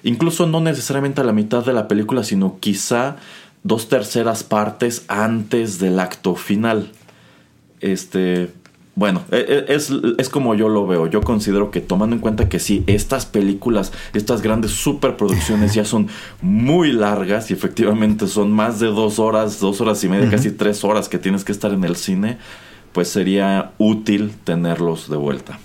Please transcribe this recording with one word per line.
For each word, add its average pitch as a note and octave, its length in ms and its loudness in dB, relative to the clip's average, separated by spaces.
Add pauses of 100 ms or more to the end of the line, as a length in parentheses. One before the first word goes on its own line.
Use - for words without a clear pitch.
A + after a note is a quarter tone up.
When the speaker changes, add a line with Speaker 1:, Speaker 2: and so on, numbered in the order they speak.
Speaker 1:
Incluso E3 420 2
no D#3+ 140 2
necesariamente C#3 600 -2
a - 20 2
la A2+ 80 2
mitad A2 340 0
de C3 60 2
la A#2 160 0
película, G#2+ 340 0
sino F#2+ 380 0
quizá A#2+ 560 -2 (480)
dos A2+ 240 -2
terceras A2+ 560 0
partes G#2+ 640 -2
antes G#2+ 720 -2
del F#2 180 2
acto F2+ 380 -2
final. G#2+ 560 -2 (880)
Este, F#2 720 -2 (440)
bueno, G2+ 340 0
e-, C3+ 380 2
e-, - 60 2
es, - 180 -2 (240)
es C3+ 140 0
como B2 240 2
yo A2 160 4
lo G2+ 160 2
veo. E2+ 200 2
Yo G#2 140 0
considero G2+ 500 0
que F2+ 120 -2
tomando G#2+ 340 0
en G#2+ 60 -2
cuenta G#2+ 260 0
que F2+ 100 -2
sí, G2+ 280 0
estas G#2+ 400 0
películas, G2 680 0 (220)
estas G#2+ 280 0
grandes G#2+ 300 0
superproducciones G#2+ 1040 0
ya G#2+ 100 2
son G#2+ 240 0 (320)
muy C3 520 4
largas G#2 580 0
y - 40 0
efectivamente G#2+ 720 2
son G#2 260 0
más G#2+ 280 0
de A2+ 60 2
dos G#2+ 320 0
horas, G#2+ 420 0
dos G2 220 0
horas G#2+ 200 2
y F#2+ 60 0
media, G2 160 2
Speaker 2:
Ujú. G#2 120 4
Speaker 1:
casi A#2 140 2
tres G#2 320 -2
horas G2+ 280 0
que F2 80 -4
tienes F#2+ 260 -2
que - 80 -4
estar G#2 200 -2
en F#2+ 120 0
el E2+ 120 0
cine, G2+ 420 -2 (540)
pues F2 160 0
sería G2 680 0
útil G#2+ 560 0 (120)
tenerlos E2+ 680 -2
de D2 80 -2
vuelta. C#2 460 -6